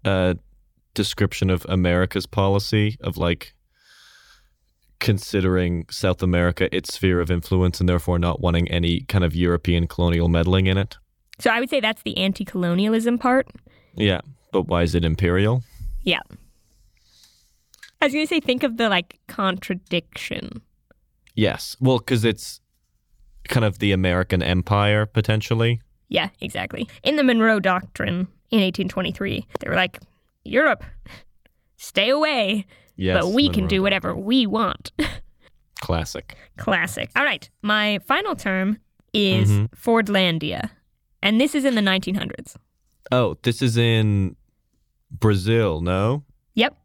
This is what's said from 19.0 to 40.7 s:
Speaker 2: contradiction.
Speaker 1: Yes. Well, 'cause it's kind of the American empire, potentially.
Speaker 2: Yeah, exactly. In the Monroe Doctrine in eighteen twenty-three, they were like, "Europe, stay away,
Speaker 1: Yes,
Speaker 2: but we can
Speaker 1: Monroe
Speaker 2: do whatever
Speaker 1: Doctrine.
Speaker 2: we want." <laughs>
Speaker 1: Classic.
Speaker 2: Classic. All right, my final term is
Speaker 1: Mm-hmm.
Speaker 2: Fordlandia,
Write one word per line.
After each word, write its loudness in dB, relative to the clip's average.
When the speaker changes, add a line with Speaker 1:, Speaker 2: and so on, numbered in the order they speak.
Speaker 2:
contradiction. -6
Speaker 1:
Yes. -2
Well, 4
'cause 0
it's -2
kind 2
of -2
the 2
American 2
empire, 2
potentially. 0
Speaker 2:
Yeah, -2
exactly. -8
In 2
the 2
Monroe 4
Doctrine -2
in 4
eighteen -2
twenty-three, -6
they -8
were -2
like, -4
"Europe, 0
stay -2
away, 0
Speaker 1:
Yes, 0
Speaker 2:
but 0
we 2
can 0
Speaker 1:
Monroe -4
Speaker 2:
do 2
whatever 0
Speaker 1:
Doctrine. -8
Speaker 2:
we 2
want." -4
<laughs> -10
Speaker 1:
Classic. -6
Speaker 2:
Classic. -4
All 2
right, -4
my -2
final -2
term -2
is 2
Speaker 1:
Mm-hmm. 2
Speaker 2:
Fordlandia, 0